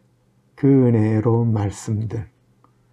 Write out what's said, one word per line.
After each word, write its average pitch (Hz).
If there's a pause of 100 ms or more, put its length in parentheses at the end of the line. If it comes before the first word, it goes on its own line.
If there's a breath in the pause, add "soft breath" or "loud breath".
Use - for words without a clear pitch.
(560)
그 139
은혜로운 117
말씀들, 107 (640)